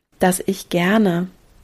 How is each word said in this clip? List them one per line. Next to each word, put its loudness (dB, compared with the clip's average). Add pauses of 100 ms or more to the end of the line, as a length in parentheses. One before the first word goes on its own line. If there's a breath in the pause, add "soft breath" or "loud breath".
(180)
dass 0
ich -6
gerne 0 (360)